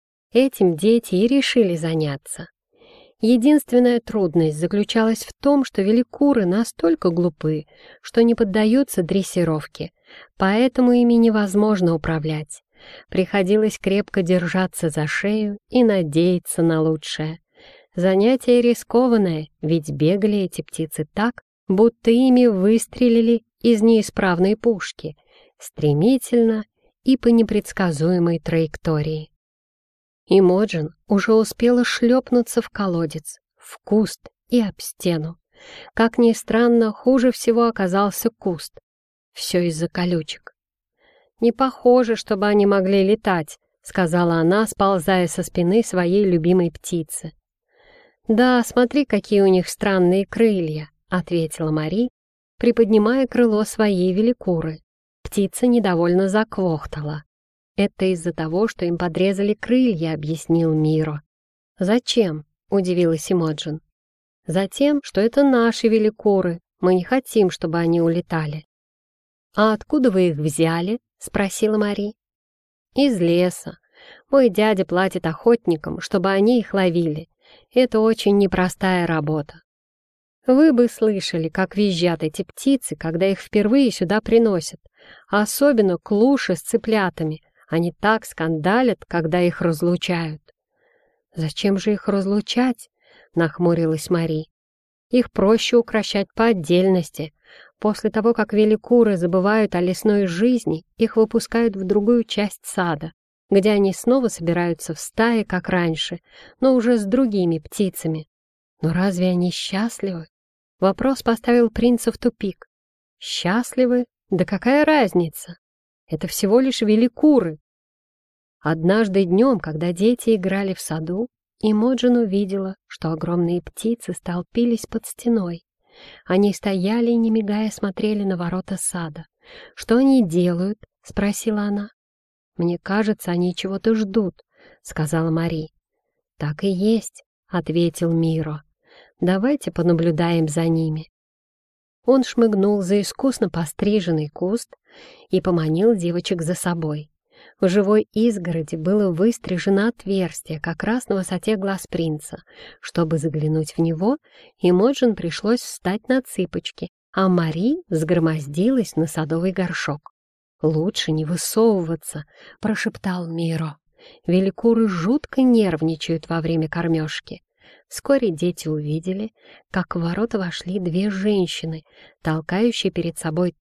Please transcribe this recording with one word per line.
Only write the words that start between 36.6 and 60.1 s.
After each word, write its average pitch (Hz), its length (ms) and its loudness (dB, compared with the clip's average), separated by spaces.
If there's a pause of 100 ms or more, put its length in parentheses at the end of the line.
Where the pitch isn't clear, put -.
хуже 254 400 2
всего 233 340 0
оказался 202 640 -2
куст. - 500 -8 (540)
Все - 280 -4
из-за 165 280 -4
колючек. 175 640 -6 (880)
«Не 233 100 4
похоже, 247 640 2
чтобы 208 320 -2
они 208 180 4
могли 196 380 2
летать», 190 540 -2 (240)
сказала 175 540 0
она, 180 300 2
сползая 190 600 0
со 180 160 -6
спины 185 400 0
своей 180 400 0
любимой 175 480 2
птицы. - 640 -10 (920)
«Да, 240 360 4
смотри, 240 420 0
какие 202 360 0
у 196 60 4
них 185 200 4
странные 190 580 0
крылья», 170 640 -2 (200)
ответила 165 600 -2
Мари, 160 380 -2 (480)
приподнимая 233 720 2
крыло 214 380 2
своей 185 480 0
великуры. 175 680 -2 (420)
Птица - 460 -2
недовольно 185 640 2
заквохтала. 165 920 -4 (520)
«Это 202 380 -2
из-за 165 200 -4
того, 165 340 -2
что 190 180 -6
им 170 120 -2
подрезали 190 580 -2
крылья», 214 580 0